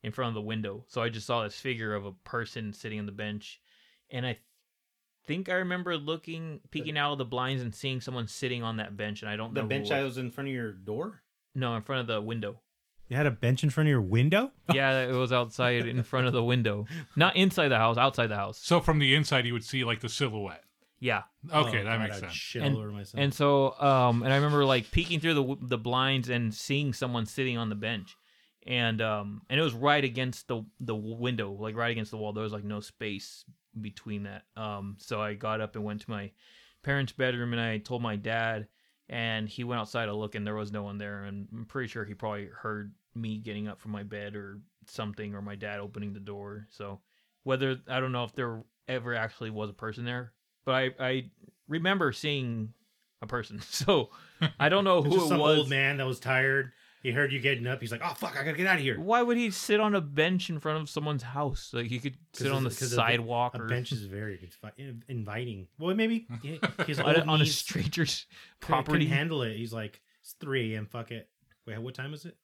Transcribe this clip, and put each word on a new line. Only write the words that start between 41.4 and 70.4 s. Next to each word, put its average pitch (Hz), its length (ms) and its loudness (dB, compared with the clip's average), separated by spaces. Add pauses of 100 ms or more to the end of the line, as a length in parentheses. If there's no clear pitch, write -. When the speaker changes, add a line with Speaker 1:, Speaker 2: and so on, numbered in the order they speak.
Speaker 1:
I'm 113 140 -10
pretty 123 240 -6
sure 110 160 -6
he 107 80 -10
probably 104 340 -6
heard 104 460 -8 (220)
me 110 240 -4
getting 107 280 -6
up 104 140 -10
from 110 120 -12
my 104 100 -6
bed 101 340 -10
or 101 240 -12 (260)
something, 104 480 -8
or 101 60 -8
my 101 140 -10
dad 101 260 -8
opening 104 320 -8
the 101 80 -10
door. 101 500 -12
So 101 300 -12 (440)
whether, 131 340 2 (100)
I 127 120 0
don't 131 120 0
know 123 120 0
if 117 100 -10
there 117 280 -4 (240)
ever 123 280 -2
actually 110 360 -4
was 107 200 -4
a - 20 -14
person 110 320 -8
there, 123 280 -6 (340)
but 131 80 4
I, 131 160 4 (100)
I 131 300 0 (380)
remember 165 440 2
seeing 120 600 -2 (480)
a 113 40 -12
person. 107 380 -6
<laughs> - 60 -16
So 143 400 4 (500)
I 143 80 6
don't 190 160 6
know 185 140 6
Speaker 2:
<laughs> 143 60 4
It's - 20 4
Speaker 1:
who 147 80 4
Speaker 2:
just 180 120 6
Speaker 1:
it - 40 2
Speaker 2:
some - 100 4
Speaker 1:
was. 151 200 8
Speaker 2:
old 135 100 0
man 139 260 2
that 135 100 0
was 127 140 -2
tired. 135 520 2 (300)
He 127 100 0
heard 135 200 2
you 139 80 -2
getting 123 280 2
up. 131 120 -2
He's 113 120 -6
like, 117 120 -6
"Oh, 165 80 -4
fuck, 185 240 -6
I 139 60 -4
gotta 151 140 -2
get 180 100 0
out 190 120 6
of 147 40 0
here." 131 180 0
Speaker 1:
Why 220 220 4
would 240 140 2
he 233 160 0
sit 208 260 2
on 208 160 4
a 196 60 4
bench 156 500 2
in 160 80 -4
front 156 240 -2
of 147 80 -10
someone's 147 320 -2
house? 135 500 -4
Like, 120 140 -2
he 117 140 -4
could 131 140 -6 (180)
Speaker 2:
'Cause - 100 -10
Speaker 1:
sit 135 80 2
on 135 140 2
the 120 60 0
Speaker 2:
it's, - 100 -8
'cause 123 120 -2
a 123 40 0
Speaker 1:
sidewalk 120 600 2
Speaker 2:
a 117 60 -6
Speaker 1:
or 113 60 -6
Speaker 2:
bench 123 240 -2
is 117 100 -4
very 101 340 -6
invi-, 113 680 -16
inviting. 107 640 -6 (100)
Well, 175 160 0
maybe 226 400 2
Speaker 1:
<laughs> 113 80 -10
Speaker 2:
he, 151 160 -8 (280)
he's 147 120 0
Speaker 1:
on, - 80 2
Speaker 2:
old 151 120 6
Speaker 1:
on 151 100 2
a 156 60 4
Speaker 2:
and 156 80 8
he's 147 140 4
Speaker 1:
stranger's - 720 0 (340)
Speaker 2:
can, - 60 -14
can 135 180 2
Speaker 1:
property. 151 220 4
Speaker 2:
handle 143 360 2
it. 110 140 -2
He's 113 160 -6
like, 107 280 -8 (220)
"It's - 180 -20